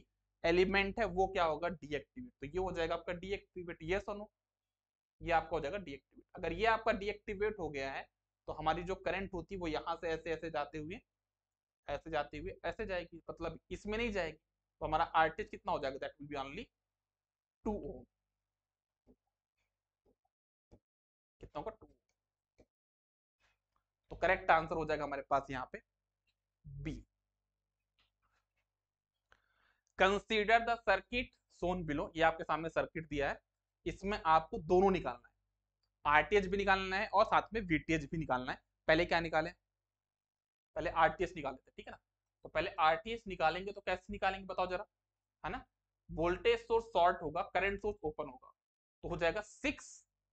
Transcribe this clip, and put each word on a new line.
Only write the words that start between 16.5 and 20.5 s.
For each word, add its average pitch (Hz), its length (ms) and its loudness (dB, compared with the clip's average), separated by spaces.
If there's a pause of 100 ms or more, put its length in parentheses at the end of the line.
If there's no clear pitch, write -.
two 220 80 0 (160)
ohm। 123 160 -12 (3250)